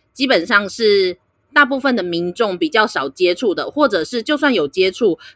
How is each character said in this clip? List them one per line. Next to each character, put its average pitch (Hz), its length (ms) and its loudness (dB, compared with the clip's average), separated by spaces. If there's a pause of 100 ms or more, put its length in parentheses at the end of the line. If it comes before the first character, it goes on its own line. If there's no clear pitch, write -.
(140)
基 269 120 -2
本 208 200 2
上 208 240 0
是 196 480 0 (340)
大 294 140 4
部 262 140 -4
分 254 160 0
的 196 80 -2
民 175 280 -4
众 196 240 -2
比 165 140 -2
较 214 160 2
少 139 240 -4
接 180 240 0
触 180 220 -2
的， 143 160 -6
或 294 160 2
者 180 160 0
是 233 180 -6
就 294 160 -2
算 277 160 2
有 151 140 0
接 185 240 0
触， 185 260 0 (180)